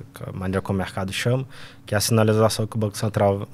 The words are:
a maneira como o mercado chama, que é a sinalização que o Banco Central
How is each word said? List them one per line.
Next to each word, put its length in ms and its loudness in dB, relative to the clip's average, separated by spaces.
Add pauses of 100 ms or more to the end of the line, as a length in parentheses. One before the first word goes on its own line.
(260)
a 80 -10
maneira 260 -2
como 160 -4
o 20 0
mercado 360 -4
chama, 340 -2 (380)
que 80 -4
é 20 2
a 40 4
sinalização 680 4
que 100 -8
o 20 0
Banco 200 -2
Central 560 2